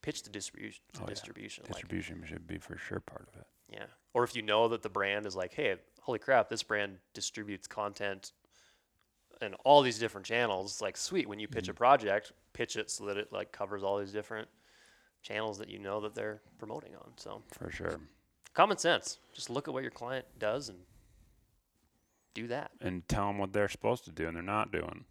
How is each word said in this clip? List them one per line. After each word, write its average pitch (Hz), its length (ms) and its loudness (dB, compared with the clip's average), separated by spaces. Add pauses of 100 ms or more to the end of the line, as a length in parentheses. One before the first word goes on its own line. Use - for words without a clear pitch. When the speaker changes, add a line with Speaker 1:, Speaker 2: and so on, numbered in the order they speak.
Speaker 1:
pitch - 220 -6
the - 80 -14
distribu-, 104 480 -12 (140)
the - 60 -14
Speaker 2:
Oh, - 20 -8
yeah. 101 80 -6
Speaker 1:
distribution, - 560 -12
like - 80 -8
Speaker 2:
Distribution 87 520 -6
should 82 220 -10
be 87 100 -6
for 82 200 -10
sure - 240 -6
part - 260 -14
of - 120 -20
it. - 80 -20 (220)
Speaker 1:
Yeah. 104 180 -12 (260)
Or 120 100 6
if 120 120 -2
you 117 60 -4
know 107 280 6
that 117 140 0
the 107 60 -4
brand 101 380 2
is 95 80 -6
like, 92 180 -4
"Hey, 107 240 0 (240)
holy 120 180 -2
crap, 123 300 6
this 117 140 -4
brand 101 360 0 (140)
distributes 104 540 -8
content 101 640 -4 (1080)
in 104 120 -6 (120)
all 143 180 12
these 117 160 4
different 104 260 -2
channels," 104 480 2
it's - 80 -6
like, 101 160 -2
sweet, 180 300 0
when 104 120 -8
you 107 80 -6
pitch 110 200 -4
a 101 40 -6
Speaker 2:
Mm-hmm. 98 60 -8
Speaker 1:
project, 117 540 6 (220)
pitch - 240 -2
it 107 120 -4
so - 160 -6
that 101 120 -2
it, 107 160 -6
like, 101 180 -6
covers 98 320 -6
all 98 140 2
these 101 140 -4
different 107 360 -6 (760)
channels 107 340 -4
that 104 120 -10
you 101 100 -10
know 101 220 -2
that 107 120 -6
they're 107 300 -6 (160)
promoting 113 360 -10
on. - 220 -20
So 107 240 -12 (100)
Speaker 2:
For 87 200 -10
sure. 82 280 -4 (540)
Speaker 1:
common 196 240 6
sense. - 400 2 (160)
Just - 160 -12
look 175 180 -2
at 151 60 -6
what 131 80 -2
your 127 100 -6
client 123 340 -6 (120)
does 117 320 0
and 90 160 -16 (1500)
do 110 140 -6
that. 127 320 -4
Speaker 2:
And 92 300 -4
tell 101 200 2
'em 101 100 -2
what 98 140 -2
they're 104 160 4
supposed - 360 0
to 85 60 -14
do 80 160 -2
and 82 80 -4
they're 85 80 -6
not 104 280 2
doing. 82 400 -4